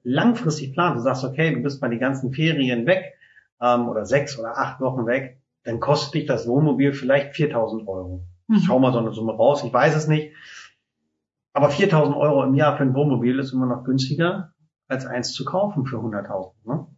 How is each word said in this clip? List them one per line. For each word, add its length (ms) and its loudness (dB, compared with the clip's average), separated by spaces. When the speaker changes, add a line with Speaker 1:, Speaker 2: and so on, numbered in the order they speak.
Speaker 1:
langfristig 720 0
planst, 260 0
du 40 -4
sagst, 200 0
„Okay, 320 0
du 60 -4
bist 200 -4
mal 80 -2
die 100 -2
ganzen 340 -2
Ferien 520 0
weg, 280 0
ähm, 260 2
oder 180 -4
sechs 340 -2
oder 180 -8
acht 240 -6
Wochen 240 -2
weg“, 340 -4
dann 160 -4
kostet 360 0
dich 100 -2
das 220 -2
Wohnmobil 460 2
vielleicht 420 0
viertausend 520 -2
Euro. 380 -8
Speaker 2:
Mhm. 80 4
Speaker 1:
Ich 140 4
hau 100 4
mal 120 4
so 80 2
eine 140 -2
Summe 200 -4
raus, 300 4
ich 80 -6
weiß 240 4
es 120 -2
nicht. 260 0
Aber 160 4
viertausend 460 2
Euro 280 2
im 120 2
Jahr 220 4
für 60 0
ein 100 2
Wohnmobil 460 2
ist 140 -6
immer 120 0
noch 180 -2
günstiger, 720 -2
als 180 -6
eins 280 -6
zu 120 -8
kaufen 400 -2
für 160 -6
hunderttausend, 640 -8
ne? 220 -6